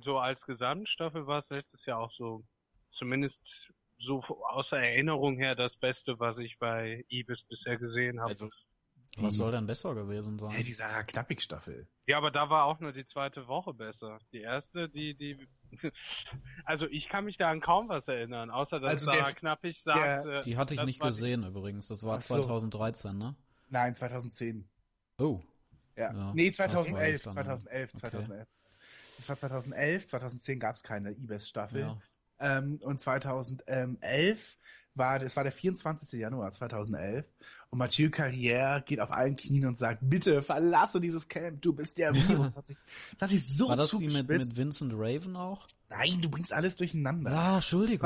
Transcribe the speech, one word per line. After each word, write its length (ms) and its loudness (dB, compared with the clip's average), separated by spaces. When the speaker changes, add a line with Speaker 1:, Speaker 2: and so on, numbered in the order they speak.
Speaker 1:
so 160 0
als 280 -2
Gesamtstaffel 800 -4
war's 240 -2
letztes 360 -10
Jahr 140 -2
auch 120 -6
so 320 -8
zumindest 760 -4
so 220 -2
f-, 100 -10
aus 220 -2
der 100 2
Erinnerung 560 4
her 180 2
das 220 0
Beste, 420 0
was 200 0
ich 200 -8
bei 500 -2
Ibis 360 -6
bisher 340 -4
gesehen 420 0
habe. 100 -2
Speaker 2:
Also, 200 -6
Speaker 3:
Was 140 0
Speaker 2:
die 60 0
Speaker 3:
soll 140 2
denn 140 0
besser 280 -4
gewesen 440 -4
sein? 160 -6
Speaker 2:
Ja, 80 0
die 100 -4
Sarah 300 -4
Knappig-Staffel. 840 -6
Speaker 1:
Ja, 120 4
aber 120 2
da 200 2
war 140 8
auch 160 2
nur 120 -6
die 140 -12
zweite 420 -6
Woche 260 -4
besser. 440 -12
Die 80 -12
erste, 480 -6
die, 280 -8
die, 320 -12
<laughs> 200 -8
also 220 0
ich 220 -6
kann 160 -2
mich 120 -8
da 140 4
an 100 0
kaum 280 4
was 200 -4
erinnern, 420 -4
außer 300 -2
dass 100 0
Speaker 2:
Also 160 0
Speaker 1:
Sarah 180 4
Speaker 2:
der, 100 0
Speaker 1:
Knappig 500 -2
Speaker 2:
der 100 4
Speaker 1:
sagt, 320 4
äh, 160 -2
Speaker 3:
Die 140 -2
hatte 180 0
ich 60 -2
Speaker 1:
das 60 0
Speaker 3:
nicht 140 -4
Speaker 1:
war 100 2
die 60 -2
Speaker 3:
gesehen 280 0
übrigens. 440 -6
Das 160 -10
war 140 0
Speaker 2:
Ach 40 -6
so. 120 -4
Speaker 3:
zweitausenddreizehn, 840 -2
ne? 160 -6
Speaker 2:
Nein, 240 2
zweitausendzehn. 720 -6
Speaker 3:
Oh. 220 2
Speaker 2:
Ja. 160 -2
Speaker 3:
Ja, 220 -4
Speaker 2:
Nee, 160 6
Speaker 3:
das 160 -8
weiß 420 2
ich 140 0
Speaker 2:
zweitausendelf, 0 -
Speaker 3:
dann. 120 -8
Speaker 2:
zweitausendelf, 600 -6
Speaker 3:
Okay. 60 -12
Speaker 2:
zweitausendelf. 480 -8
Das 140 -16
war 60 -4
zweitausendelf, 720 -2
zweitausendzehn 540 -4
gab's 220 -4
keine 300 -6
Ibis-Staffel. 680 -6
Speaker 3:
Ja. 180 -4
Speaker 2:
Ähm, 440 0
und 180 -4
zweitausendelf 1600 0
war, 280 2
es 140 -6
war 60 2
der 100 0
vierundzwanzigste 680 -2
Januar 340 -2
zweitausendelf. 720 -4
Und 80 -2
Mathieu 300 4
Carrière 760 2
geht 180 -2
auf 100 0
allen 260 2
Knien 300 2
und 100 0
sagt, 260 0
„Bitte 400 6
verlasse 580 6
dieses 280 -2
Camp, 340 -6
du 100 4
bist 260 -2
der 160 4
Virus.“ 380 6
Speaker 3:
<laughs> 640 -16
Speaker 2:
Das 40 0
hat 80 2
sich 160 4
so 120 6
Speaker 3:
War 80 6
das 140 4
die 60 0
mit, 160 2
Speaker 2:
zugespitzt. 380 4
Speaker 3:
mit 60 -6
Vincent 380 0
Raven 420 -2
auch? 300 -6
Speaker 2:
Nein, 320 2
du 80 2
bringst 240 -4
alles 240 2
durcheinander. 540 0
Speaker 3:
Ja, 260 4
Entschuldigung. 500 4